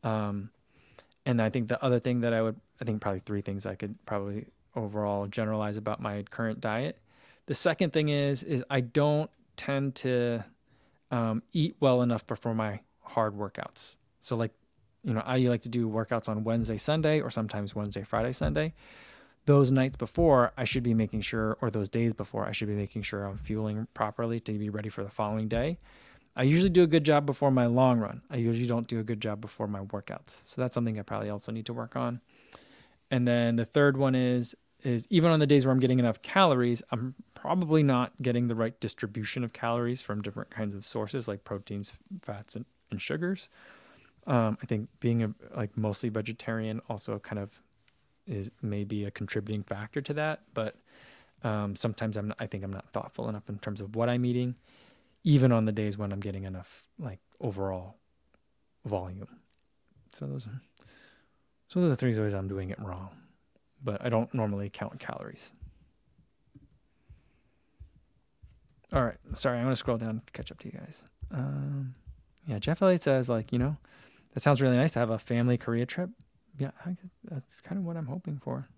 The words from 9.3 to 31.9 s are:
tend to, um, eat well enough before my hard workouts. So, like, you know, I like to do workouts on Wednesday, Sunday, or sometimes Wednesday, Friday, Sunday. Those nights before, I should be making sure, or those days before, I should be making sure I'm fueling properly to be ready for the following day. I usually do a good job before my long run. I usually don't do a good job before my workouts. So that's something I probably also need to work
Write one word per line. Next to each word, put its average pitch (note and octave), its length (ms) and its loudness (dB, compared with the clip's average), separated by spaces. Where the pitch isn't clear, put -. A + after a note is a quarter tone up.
tend C#3 400 -2
to, A#2+ 480 0
um, A2+ 300 0
eat D#3 260 0
well B2+ 220 6
enough A#2+ 260 0
before A#2 260 -4
my G#2+ 280 -2
hard G#2+ 360 -2
workouts. - 600 -10
So, - 160 -4
like, A2+ 160 -2
you C3+ 100 -2
know, A2 80 0
I B2+ 160 0
like B2 240 4
to B2 80 -10
do A#2 180 0
workouts A2 400 -2
on G#2+ 160 -2
Wednesday, A2+ 340 0
Sunday, D#3 440 2
or - 80 -4
sometimes G#2 440 -4
Wednesday, G#2 300 -4
Friday, A2+ 300 -2
Sunday. D3+ 400 -2
Those C#3+ 260 8
nights C3 240 4
before, C3+ 640 6
I B2+ 60 -2
should B2+ 180 0
be A#2+ 140 2
making A2 260 0
sure, A2 400 -2
or A#2+ 80 2
those G#2 180 -2
days A#2 260 2
before, G#2+ 340 -6
I G#2 40 -6
should G#2 160 -4
be G#2 60 -2
making G#2 300 -4
sure G2+ 220 -4
I'm G2 120 -6
fueling G#2+ 560 -4
properly A#2 460 -2
to A2 140 -4
be G#2 180 -4
ready G#2+ 180 -6
for G2 140 -8
the G2 80 -6
following A2 360 -2
day. B2 300 0
I B2+ 80 0
usually E3+ 280 6
do F3+ 100 8
a E3+ 60 8
good D3+ 180 4
job D3 220 6
before C#3 240 2
my B2+ 160 6
long B2 320 6
run. G#2 320 -6
I C#3 60 -4
usually A#2 300 0
don't A#2 200 -2
do A#2 120 -2
a A2 40 -4
good G#2+ 180 -4
job G#2+ 180 -4
before G#2+ 280 -6
my G2+ 140 -4
workouts. - 680 -10
So - 120 -10
that's B2+ 140 0
something A#2 260 0
I G2+ 40 -8
probably G#2+ 260 -6
also G#2 220 -8
need A2+ 160 -8
to A#2+ 60 -8
work A#2 220 -8